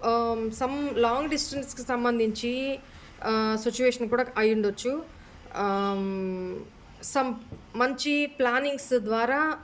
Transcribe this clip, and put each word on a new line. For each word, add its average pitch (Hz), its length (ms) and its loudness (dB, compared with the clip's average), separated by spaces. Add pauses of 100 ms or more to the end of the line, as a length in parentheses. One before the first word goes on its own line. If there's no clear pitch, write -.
ఆమ్, 226 460 2
some 277 460 -2
long 240 320 2
డిస్టెన్స్‌కి 277 520 -4
సంబంధించి, 240 960 0 (440)
ఆ, 220 400 2
సిచ్యువేషన్ 240 460 2
కూడా 247 160 2 (120)
అయి 220 160 6
ఉండొచ్చు. 220 520 0 (500)
ఆమ్, 196 1040 -2 (580)
some 254 160 2 (420)
మంచి 277 500 2
ప్లానింగ్స్ 269 760 2
ద్వారా 240 640 2